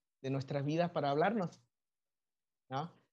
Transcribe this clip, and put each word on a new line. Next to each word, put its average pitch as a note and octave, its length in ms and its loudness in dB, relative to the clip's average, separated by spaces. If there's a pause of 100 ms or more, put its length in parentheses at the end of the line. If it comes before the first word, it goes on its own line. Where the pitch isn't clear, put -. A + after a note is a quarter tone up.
(220)
de C3 80 -4
nuestras C#3 340 -2
vidas E3 260 2
para C#3+ 200 0
hablarnos? F3 500 0 (1080)
¿No? D3 440 -8